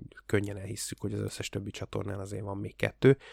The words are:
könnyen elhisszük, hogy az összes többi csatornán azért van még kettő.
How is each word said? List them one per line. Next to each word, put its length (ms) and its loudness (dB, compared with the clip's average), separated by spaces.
könnyen 320 2
elhisszük, 440 -6
hogy 120 -2
az 60 -2
összes 300 -4
többi 220 -4
csatornán 480 -4
azért 240 -6
van 140 -4
még 180 -6
kettő. 420 6